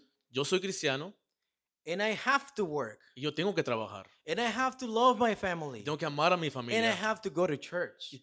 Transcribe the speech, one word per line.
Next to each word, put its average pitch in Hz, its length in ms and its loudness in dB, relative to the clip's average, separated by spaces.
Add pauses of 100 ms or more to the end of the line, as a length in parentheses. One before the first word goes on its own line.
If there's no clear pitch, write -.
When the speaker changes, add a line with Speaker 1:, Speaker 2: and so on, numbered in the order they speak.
(300)
Speaker 1:
Yo 131 140 0
soy 185 160 2
cristiano 165 520 -2 (760)
Speaker 2:
and 180 160 -2
I 214 120 0
have 269 400 0
to 208 100 0
work 139 360 -4 (140)
Speaker 1:
y 127 80 -14
yo 147 120 -2
tengo 180 200 0
que 160 80 2
trabajar. 107 440 -4 (200)
Speaker 2:
and 165 140 -2
I 240 100 2
have 254 280 -2
to 262 80 -6
love 233 320 6
my 226 160 4
family 160 480 -4
Speaker 1:
Tengo 147 160 -4
que 165 80 -2
amar 151 260 4
a 180 60 4
mi 160 80 -2
Speaker 2:
and 135 100 -2
I 131 60 -6
Speaker 1:
familia 220 320 2
Speaker 2:
have 214 260 -2
to 196 100 -6
go 170 160 2
to 151 120 0
church." - 560 -8
Speaker 1:
y 131 80 -14